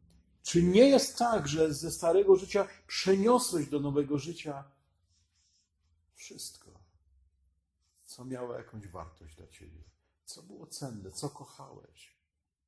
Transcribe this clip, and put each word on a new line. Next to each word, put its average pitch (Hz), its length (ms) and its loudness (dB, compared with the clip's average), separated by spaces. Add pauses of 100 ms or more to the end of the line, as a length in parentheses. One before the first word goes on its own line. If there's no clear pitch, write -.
(480)
Czy 170 140 2
nie 196 260 8
jest - 300 4
tak, 214 300 0
że 156 260 0
ze 165 160 -4
starego 190 460 4
życia 190 320 -2 (180)
przeniosłeś 196 840 2
do 147 120 -4
nowego 143 380 -2
życia 143 460 -12 (1500)
wszystko, - 680 -14 (1300)
co - 180 -16
miało 123 300 -10
jakąś 110 340 -16
wartość 82 480 -18
dla 87 100 -20
ciebie, 80 360 -20 (420)
co - 180 -12
było - 240 -20
cenne, 107 440 -10
co 139 200 -10
kochałeś? - 840 -20 (500)